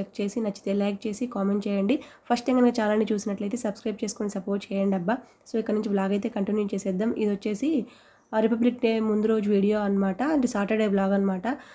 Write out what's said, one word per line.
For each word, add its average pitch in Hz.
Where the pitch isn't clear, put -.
చెక్ 196
చేసి, 202
నచ్చితే 202
లైక్ 202
చేసి 214
కామెంట్ 202
చేయండి. 202
ఫస్ట్ 240
టైమ్ 254
కనుక 240
ఛానల్ని 214
చూసినట్లయితే 202
సబ్స్క్రైబ్ 214
చేసుకొని 208
సపోర్ట్ 196
చేయండి 196
అబ్బా. 185
So -
ఇక్కడ 220
నుంచి 220
బ్లాగ్ 196
అయితే 202
కంటిన్యూ 208
చేసేద్దాం. 196
ఇది 208
వచ్చేసి, 214
ఆ, 220
రిపబ్లిక్ 233
డే 226
ముందు 214
రోజు 220
వీడియో 208
అనమాట. 196
అంటే 285
సాటర్డే 214
బ్లాగ్ 196
అనమాట. 196